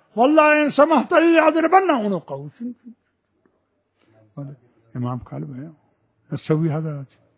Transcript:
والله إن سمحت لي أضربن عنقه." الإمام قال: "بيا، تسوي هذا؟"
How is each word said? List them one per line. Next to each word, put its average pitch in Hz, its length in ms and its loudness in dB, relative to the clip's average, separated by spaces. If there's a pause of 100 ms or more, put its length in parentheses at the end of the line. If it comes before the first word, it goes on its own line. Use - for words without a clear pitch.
(160)
والله 302 480 4
إن 285 60 -2
سمحت 294 440 2
لي 330 340 4
أضربن 330 440 2
عنقه." 170 580 -4 (2500)
الإمام 123 240 -6
قال: 139 260 -14
"بيا، 147 280 -16 (580)
تسوي 156 380 -2
هذا؟" 147 360 -8 (320)